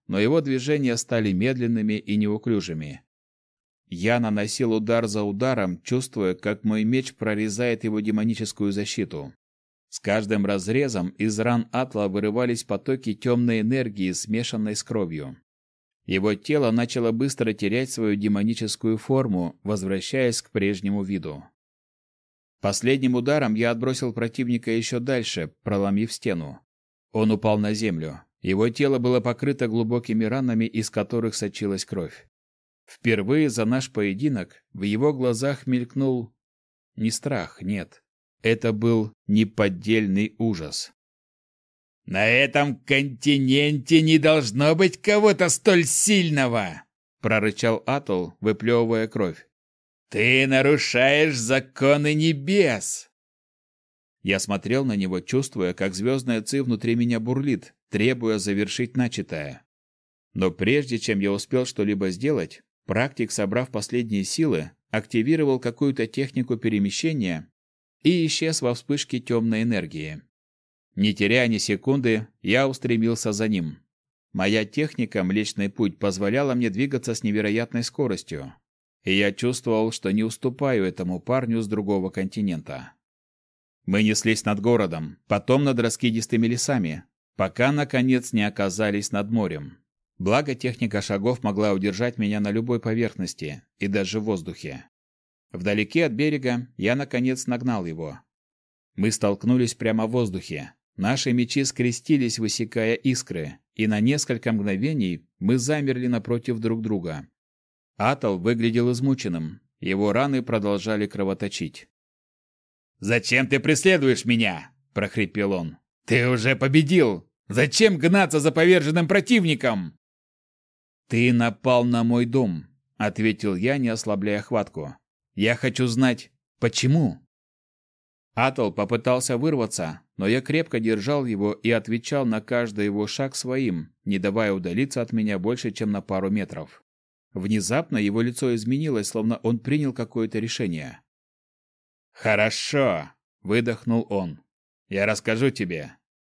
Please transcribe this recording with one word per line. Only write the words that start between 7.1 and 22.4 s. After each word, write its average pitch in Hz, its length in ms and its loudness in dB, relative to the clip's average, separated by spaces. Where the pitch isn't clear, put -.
прорезает 110 720 -2
его 107 160 0
демоническую 107 720 0
защиту. 92 600 -4
С - 120 -14
каждым 104 440 0
разрезом 101 640 0
из 104 300 -2
ран 117 320 0
Атла 117 380 -2
вырывались 107 560 -2
потоки 117 480 -4
тёмной 120 480 2
энергии, 107 500 0
смешанной 107 640 -4
с - 80 -6
кровью. 80 540 -4
Его 95 280 2
тело 135 380 0
начало 117 400 0
быстро 117 420 -2
терять 113 380 -2
свою 107 240 0
демоническую 107 840 0
форму, 107 640 0
возвращаясь 104 800 -2
к - 100 -20
прежнему 101 520 -2
виду. 80 420 -6